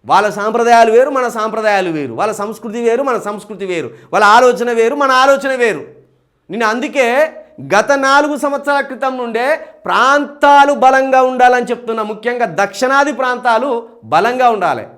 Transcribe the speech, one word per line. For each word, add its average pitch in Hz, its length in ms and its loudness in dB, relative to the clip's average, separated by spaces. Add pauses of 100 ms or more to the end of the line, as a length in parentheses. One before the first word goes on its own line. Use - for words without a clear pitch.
వాళ్ళ 190 220 2
సాంప్రదాయాలు 220 640 2
వేరు, 262 180 4
మన 262 180 -2
సాంప్రదాయాలు 214 600 -2
వేరు. 143 220 -6
వాళ్ళ 196 200 -4
సంస్కృతి 214 500 -10
వేరు, 233 200 0
మన 247 160 -2
సంస్కృతి 202 480 -10
వేరు. 170 240 -6 (220)
వాళ్ళ 202 140 2
ఆలోచన 240 460 4
వేరు, 233 220 0
మన 277 160 0
ఆలోచన 262 440 2
వేరు. 202 320 -2 (640)
నేను 226 160 -4
అందుకే 262 720 -2 (380)
గత 220 180 2
నాలుగు 277 440 2
సంవత్సరాల 285 440 -2
క్రితం 262 380 -6
నుండే 240 380 -2 (280)
ప్రాంతాలు 285 880 4
బలంగా 262 500 4
ఉండాలని 247 440 2
చెప్తున్నా. 226 360 -6
ముఖ్యంగా 226 440 -6 (180)
దక్షిణాది 269 480 0
ప్రాంతాలు 240 760 -2 (160)
బలంగా 233 460 2
ఉండాలి. 151 360 -4 (120)